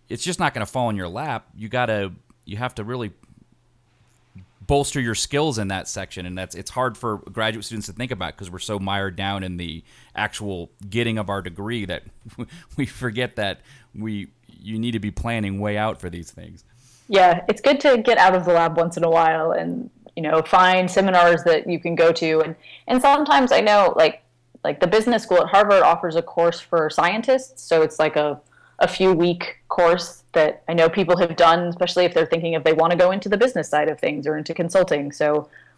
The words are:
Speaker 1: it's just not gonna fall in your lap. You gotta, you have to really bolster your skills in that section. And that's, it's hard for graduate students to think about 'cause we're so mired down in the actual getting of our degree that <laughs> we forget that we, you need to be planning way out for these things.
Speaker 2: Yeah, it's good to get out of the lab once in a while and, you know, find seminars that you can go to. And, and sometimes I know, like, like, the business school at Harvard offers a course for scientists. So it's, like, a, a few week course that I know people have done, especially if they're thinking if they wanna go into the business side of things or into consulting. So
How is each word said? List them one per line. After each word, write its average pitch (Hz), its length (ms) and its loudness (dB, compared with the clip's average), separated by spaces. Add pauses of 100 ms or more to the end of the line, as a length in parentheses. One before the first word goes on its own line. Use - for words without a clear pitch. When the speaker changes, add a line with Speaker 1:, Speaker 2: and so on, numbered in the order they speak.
Speaker 1:
it's - 160 -10
just 175 160 -6
not 156 140 -2
gonna 107 140 -6
fall 120 240 -4
in 104 40 -4
your 92 140 -6
lap. 117 460 -8
You 107 120 -14
gotta, 107 440 -2 (340)
you 101 120 -12
have 123 180 -8
to 110 80 -10
really 117 280 -10 (1600)
bolster 143 340 0
your 113 140 -2
skills 143 420 -2
in 101 120 -4
that 95 180 -6
section. 92 380 -12
And 90 120 -12
that's, 92 180 -10
it's 95 160 -14
hard 123 260 -4
for 110 200 -6
graduate 110 480 -6
students 110 220 -10
to 95 60 -14
think 123 180 -8
about 87 260 -10
'cause 95 120 -14
we're 87 100 -14
so 104 200 -6
mired 98 360 -4
down 98 280 -6
in 92 140 -8
the 85 260 -10 (320)
actual 98 540 -8 (200)
getting 113 280 -2
of 101 120 -6
our 98 120 -6
degree 98 440 -10
that 87 180 -10 (340)
<laughs> - 400 -18
we 135 80 -2
forget 123 500 -6
that 98 260 -6 (340)
we, 104 320 -8 (200)
you 110 320 -12
need 120 120 -4
to 113 80 -2
be 101 120 -6
planning 107 480 -6
way 104 180 -4
out 107 220 -4
for 90 100 -12
these 85 220 -14
things. 85 320 -20 (460)
Speaker 2:
Yeah, 180 400 4
it's 214 100 -2
good 285 220 4
to 262 160 6
get 226 200 2
out 185 180 6
of 175 100 0
the 175 80 4
lab 165 240 2
once 170 180 0
in 165 80 -6
a 165 60 4
while 165 420 2
and, 170 380 -6 (260)
you 170 80 -8
know, 156 200 2
find 185 460 4
seminars 175 540 4
that 160 240 2
you 170 120 -2
can 170 160 -4
go 165 180 6
to. 160 280 0
And, 160 140 -4 (320)
and 254 140 0
sometimes 285 500 4
I - 100 4
know, 208 360 4
like, - 260 2 (400)
like, 156 160 -4
the 180 80 2
business 220 360 0
school 175 180 4
at 165 60 0
Harvard 202 340 6
offers 165 340 2
a 165 60 0
course 170 400 0
for 160 280 0
scientists. 220 720 -2
So 165 180 2
it's, 156 180 0
like, 156 160 0
a, 147 240 0 (400)
a 175 80 4
few 190 240 2
week 175 460 0 (100)
course 175 560 0 (100)
that 156 360 0
I 165 40 -4
know 165 140 4
people 175 300 0
have 170 180 0
done, 170 320 4
especially 175 380 0
if 175 80 0
they're 160 140 2
thinking 165 260 -2
if 156 100 -2
they 160 100 4
wanna 165 220 2
go 180 160 4
into 196 160 -4
the 196 100 0
business 214 300 0
side 151 220 0
of 147 100 -4
things 147 260 -4
or 151 120 -2
into 156 160 -8
consulting. 170 580 0
So 151 380 -2 (280)